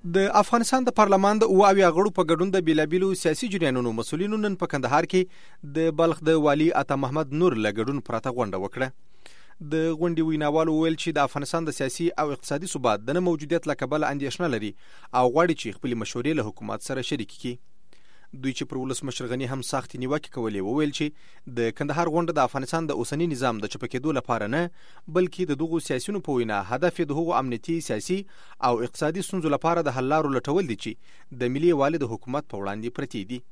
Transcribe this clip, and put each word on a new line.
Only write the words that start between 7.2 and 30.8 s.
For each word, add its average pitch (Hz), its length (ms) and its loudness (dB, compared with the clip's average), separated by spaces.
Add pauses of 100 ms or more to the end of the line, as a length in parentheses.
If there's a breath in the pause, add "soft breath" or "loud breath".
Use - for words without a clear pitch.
نور 139 160 4
له 104 180 2
ګډون 123 320 -2
پرته 117 300 -4
غونډه 98 260 -2
وکړه. 127 240 -2 (720 soft breath)
د 151 140 -4 (240)
غونډې 170 280 0
ویناوالو 156 460 2
وویل 160 280 2
چې - 140 -2
د 143 140 4
افغانستان 160 360 -4
د 147 140 -4
سیاسي 139 260 -2 (160)
او 151 140 0
اقتصادي 147 340 -6
ثبات 113 380 2
د 143 100 0
نه 185 80 2
موجودیت 160 440 0
له - 120 -2
کبله 151 320 0
اندېښنه 139 400 -2
لري 107 160 -2 (480 loud breath)
او 127 160 6
غواړي 165 260 6
چې 104 160 -6
خپلې 120 280 -4
مشورې 123 360 -2
له 117 80 0
حکومت 107 400 -8
سره 131 220 -4
شریکې 127 320 -6
کړي. 123 120 -6 (880 soft breath)
دوی 135 160 -2
چې 135 140 -4
پر 135 80 -6
ولسمشر 127 520 -6
غني 127 200 -2
هم 135 180 -6
سختې 127 320 -4
نیوکې 139 340 -2
کولې، 110 300 -2
وویل 147 320 2
چې 151 100 0 (500 soft breath)
د 113 200 0
کندهار 147 360 0
غونډه 170 240 2
د 147 120 6
افغانستان 160 400 -2
د 139 120 -2
اوسني 151 300 0
نظام 120 320 0
د 104 100 -6
چپه 117 200 -8
کېدو 139 260 0
لپاره 110 340 -2
نه، 160 80 2 (540 soft breath)
بلکې 180 340 0
د 139 140 0
دغو 165 240 -2
سیاسیونو 180 400 -4
په 139 100 0
وینا 110 220 0 (100)
هدف 143 300 2
یې 165 120 2
د 143 80 0
هغو 170 200 0
امنیتي، 131 360 -2 (140)
سیاسي 135 300 -2 (500 loud breath)
او 123 40 4 (140)
اقتصادي 160 400 -2
ستونزو 160 280 0
لپاره 147 340 2
د 123 80 -4
حل 131 160 -2
لارو 151 240 2
لټول 147 340 0
دي 101 120 -4